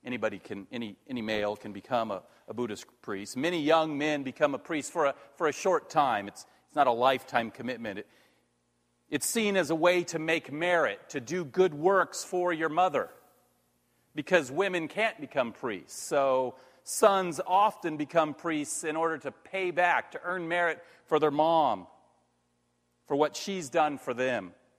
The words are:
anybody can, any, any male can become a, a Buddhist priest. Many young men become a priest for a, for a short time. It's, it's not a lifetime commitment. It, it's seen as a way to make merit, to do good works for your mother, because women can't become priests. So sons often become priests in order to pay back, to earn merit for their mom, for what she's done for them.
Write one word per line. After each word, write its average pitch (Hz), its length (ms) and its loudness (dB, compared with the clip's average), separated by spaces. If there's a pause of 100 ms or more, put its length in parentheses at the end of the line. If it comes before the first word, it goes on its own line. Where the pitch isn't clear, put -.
anybody 110 340 -4
can, 98 320 -12
any, 117 280 -10 (120)
any 127 120 -6
male 107 340 -2
can 104 160 -14
become 110 400 -2
a, 95 120 -8 (260)
a 113 40 -10
Buddhist 107 340 -6 (140)
priest. 104 360 -10
Many 165 240 -2
young 156 360 2
men 147 260 -2
become 143 300 0
a 131 60 -6
priest 156 320 -6
for 160 140 0
a, 139 100 2 (220)
for 170 100 0
a 143 60 2
short 180 360 0
time. 120 380 2
It's, - 180 -16 (220)
it's - 80 -10
not 147 120 6
a 123 40 4
lifetime 120 600 2
commitment. 117 480 -8
It, - 80 -12 (1000)
it's 143 160 -2
seen 208 300 0
as 170 140 2
a 165 60 2
way 175 280 4
to - 160 -6
make 160 320 -2
merit, 156 480 0 (120)
to 143 100 -6
do 160 240 -4
good 180 280 2
works 175 520 2
for 180 260 -2
your 160 160 0
mother, 151 420 2 (1040)
because 151 380 2
women 175 380 -2
can't 208 320 -4
become 123 320 -2
priests. - 440 -8
So 131 580 0 (280)
sons 190 640 2
often 185 480 2
become 151 380 0
priests 151 500 -6
in 156 140 -4
order 160 220 0
to 131 120 -8
pay 185 400 -6
back, 165 400 2
to - 140 -12
earn 175 240 -6
merit 170 340 0 (220)
for 156 120 2
their 151 140 4
mom, 147 560 2 (1200)
for 147 80 -2
what 147 220 2
she's 185 320 -6
done 151 280 2
for 127 160 -6
them. 117 380 -2 (280)